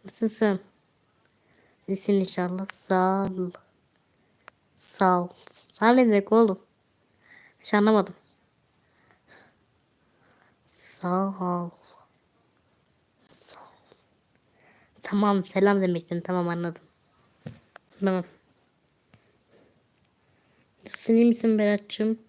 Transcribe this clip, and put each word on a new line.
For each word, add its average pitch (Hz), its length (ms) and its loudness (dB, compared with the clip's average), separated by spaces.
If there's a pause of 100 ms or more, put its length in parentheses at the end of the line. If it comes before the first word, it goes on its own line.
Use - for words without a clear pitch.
Nasılsın? 208 560 -2 (1300)
İyisin 196 240 -2
inşallah. 185 600 -2
Sağ 190 520 0
ol. 185 260 -6 (1200)
Sağ 180 480 0
ol. 180 60 -8 (220)
Sağ - 420 0
ol - 20 6
ne 254 120 4
demek 202 260 2
oğlum? 226 260 4 (1000)
Hiç - 140 -4
anlamadım. 208 400 2 (2500)
Sağ 185 640 -6
ol. 175 420 -6 (1600)
Sağ - 320 -20
ol. - 340 -20 (1080)
Tamam, 202 420 0
selam 196 380 2
demektin. 175 380 -4
Tamam, 180 280 -4
anladım. 170 340 -6 (1160)
Tamam. 185 240 -2 (2500)
Sen - 300 -2
iyi 233 100 6
misin 226 340 2
Berat'cığım? 214 600 -2 (100)